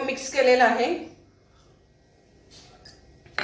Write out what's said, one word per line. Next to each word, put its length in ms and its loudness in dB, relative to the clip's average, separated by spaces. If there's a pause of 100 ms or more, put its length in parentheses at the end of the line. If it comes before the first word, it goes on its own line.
मिक्स 280 -6
केलेलं 320 4
आहे, 300 0 (2500)